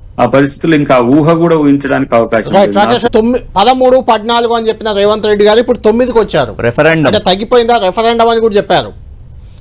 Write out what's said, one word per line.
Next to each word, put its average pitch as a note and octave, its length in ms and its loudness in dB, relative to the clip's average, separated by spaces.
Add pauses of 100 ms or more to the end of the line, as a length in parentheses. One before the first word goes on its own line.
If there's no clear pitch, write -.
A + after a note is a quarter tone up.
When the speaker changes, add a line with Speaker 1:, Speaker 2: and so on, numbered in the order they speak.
(200)
Speaker 1:
ఆ B2 60 2
పరిస్థితులు C#3+ 480 0
ఇంకా C#3+ 240 2
ఊహ C#3+ 340 2
కూడా E3 240 0
ఊహించడానికి C#3 580 0
అవకాశం A2+ 380 -2
Speaker 2:
రైట్, G3+ 220 2
Speaker 1:
లేదు. G3+ 120 0
Speaker 2:
రాకేష్, A#3 260 -2
తొమ్మి-, A#3 280 0 (160)
పదమూడు, B3+ 560 2
పద్నాలుగు A#3 400 -2
అని A3+ 160 -2
చెప్పిన G#3+ 240 -4
రేవంత్ G#3 340 0
రెడ్డి G#3 180 2
గారు G#3 140 4
ఇప్పుడు A#3+ 200 0
తొమ్మిదికి A#3 400 0
వచ్చారు. C#3 420 -2
Speaker 3:
రెఫరెండం. D3 460 0
Speaker 2:
అంటే G#3 120 0
తగ్గిపోయిందా A#3 580 0
రెఫరెండం A3+ 520 0
అని A3+ 120 0
కూడా A3 140 0
చెప్పారు. D3+ 380 -2 (680)